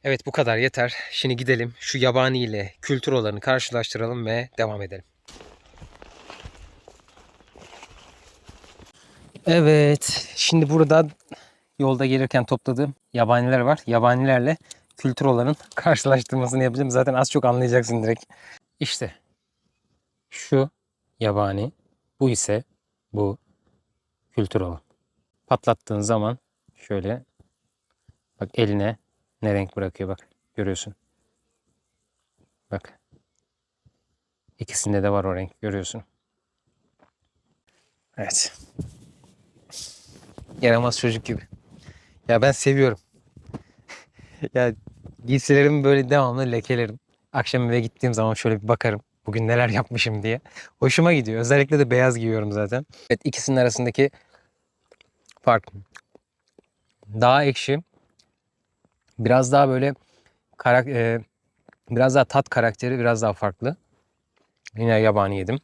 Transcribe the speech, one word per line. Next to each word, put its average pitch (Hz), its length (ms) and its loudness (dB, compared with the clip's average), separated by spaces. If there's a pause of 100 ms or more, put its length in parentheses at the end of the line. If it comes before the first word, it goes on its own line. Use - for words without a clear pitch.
Evet, 135 220 -2
bu 139 60 -10
kadar 117 240 0
yeter. 123 380 -2 (160)
Şimdi 127 260 -4
gidelim 120 440 -2
şu - 180 -8
yabani 127 440 2
ile 104 400 -6
kültür 135 300 -2
olanı 107 280 -2
karşılaştıralım 117 880 -4
ve 120 220 -4 (100)
devam 107 240 -4
edelim. 95 220 -14 (4000)
Evet, 151 920 4
şimdi 160 340 2
burada 156 380 4 (720)
yolda 135 280 0
gelirken 131 380 2
topladığım 135 500 -2 (180)
yabaniler 123 480 2
var. 143 260 2
Yabanilerle 123 680 2 (400)
kültür 135 300 -2
olanın 127 380 2
<laughs> - 100 -20
karşılaştırmasını 131 880 0
yapacağım. 127 260 -2
Zaten 131 240 0
az 131 160 0
çok 147 140 0
anlayacaksın 120 580 2
direkt. 110 220 -2 (560)
İşte - 340 -6 (1160)
şu 135 400 0 (500)
yabani, 104 520 -2 (480)
bu 135 100 2
ise 107 340 -2 (480)
bu 104 260 -2 (960)
kültür 104 280 -4
olan. 87 200 -8 (680)
Patlattığın 113 540 -2
zaman 110 380 -2 (360)
şöyle 104 500 -8 (1160)
bak 98 140 -8
eline 104 420 0 (460)
ne 107 120 0
renk 98 220 -4
bırakıyor 95 320 -8
bak. - 200 -12 (260)
Görüyorsun. 98 400 -6 (1800)
Bak. - 280 -12 (1600)
İkisinde 101 440 -4
de 101 80 0
var 101 140 -2
o 95 100 -4
renk. 92 260 -10
Görüyorsun. 101 420 -8 (2250)
Evet. - 420 -6 (2000)
Yaramaz 117 360 2
çocuk 113 260 -4
gibi. 110 180 -8 (840)
Ya 117 140 4
ben 139 100 4
seviyorum. 135 520 2
<laughs> - 40 -20 (1500)
Ya 123 200 0 (520)
giysilerimi 143 580 4
böyle 139 260 2
devamlı 131 420 0
lekelerim. 117 460 -4 (340)
Akşam 123 360 -2
eve 120 120 2
gittiğim 117 340 -4
zaman 110 200 0
şöyle 110 280 -2
bir 107 60 -8
bakarım. 110 320 0 (260)
Bugün 110 220 -4
neler 120 200 2
yapmışım 113 540 -4
diye. 113 180 -4 (380)
Hoşuma 160 340 4
gidiyor. 113 280 0
Özellikle 139 380 2
de 127 120 2
beyaz 127 280 2
giyiyorum 110 340 -2
zaten. 107 340 -4 (240)
Evet, - 140 0
ikisinin 135 320 -2
arasındaki 123 540 2 (1300)
fark. 117 260 2 (1500)
Daha 131 240 6
ekşi. 139 380 -2 (1400)
Biraz 123 320 4
daha 139 160 6
böyle 131 260 -2 (600)
karak-, 123 320 2
e, 117 360 -2 (680)
biraz 127 240 2
daha 135 100 4
tat - 240 -2
karakteri 123 500 -2
biraz 117 240 0
daha 107 100 0
farklı. 113 440 -6 (1000)
Yine 113 240 2
yabani 101 380 2
yedim. 110 260 -4